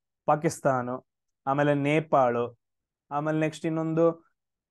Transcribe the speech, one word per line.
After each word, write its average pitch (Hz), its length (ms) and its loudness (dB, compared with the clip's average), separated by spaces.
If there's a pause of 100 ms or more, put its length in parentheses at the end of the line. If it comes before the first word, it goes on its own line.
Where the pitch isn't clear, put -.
(260)
ಪಾಕಿಸ್ತಾನ, 147 640 0 (580)
ಆಮೇಲೆ 147 260 2
ನೇಪಾಳ, 143 640 2 (720)
ಆಮೇಲೆ 156 280 -2
ನೆಕ್ಸ್ಟ್ 156 260 -4
ಇನ್ನೊಂದು, 160 400 0 (640)